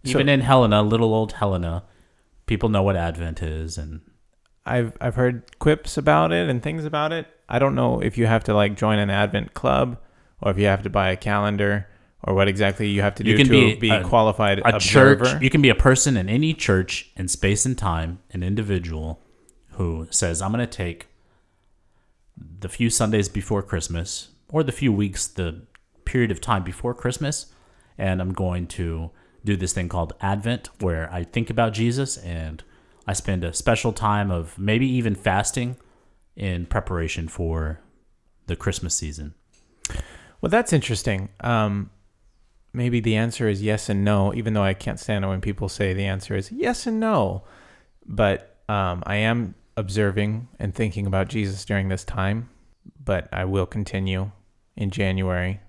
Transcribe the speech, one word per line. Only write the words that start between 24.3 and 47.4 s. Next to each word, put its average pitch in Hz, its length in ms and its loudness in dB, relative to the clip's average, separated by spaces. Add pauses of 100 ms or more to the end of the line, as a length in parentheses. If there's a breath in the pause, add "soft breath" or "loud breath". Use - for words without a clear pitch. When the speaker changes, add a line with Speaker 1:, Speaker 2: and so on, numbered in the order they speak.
Speaker 2:
or 156 140 0
the 131 80 -2
few 127 200 0
weeks, 101 360 -2
the 87 340 -6 (440)
period 120 260 0
of 90 100 -4
time 101 220 -2
before 120 320 -6
Christmas, - 580 -6 (460 soft breath)
and 92 200 -2
I'm 92 140 -4
going 90 340 -4
to 82 440 -6 (340 soft breath)
do 104 100 2
this 90 180 -4
thing 87 160 -4
called 82 320 -4
Advent 101 480 -4 (100)
where 82 340 -2
I 87 100 -6
think 117 280 -4
about 110 220 0
Jesus 120 440 -2
and 82 460 -10 (440 soft breath)
I 95 60 -4
spend 92 300 -2
a 82 100 -6
special 113 400 0
time 104 380 0
of 82 260 -4
maybe 107 300 2
even 120 260 0
fasting 107 640 -2 (580 soft breath)
in 90 300 -4
preparation 85 600 -4
for 80 520 -4 (680)
the 87 80 -2
Christmas - 400 -4
season." 76 400 -8 (1080 loud breath)
Speaker 1:
Well, 175 80 -2
that's 226 240 2
interesting. 101 560 0 (120)
Um, 107 500 0 (840)
maybe 120 260 0
the 110 160 2
answer 113 320 0
is 101 140 0
yes 104 280 -2
and 98 140 2
no, 101 300 4
even 110 200 -4
though 104 100 2
I 95 100 2
can't 107 260 -8
stand 104 240 -4
it 98 40 -2
when 95 120 -2
people 98 300 -4
say 95 240 -2
the 98 140 -2
answer 98 280 -6
is 95 160 -6
yes 247 360 -4
and 220 120 -2
no. 127 440 0 (640 soft breath)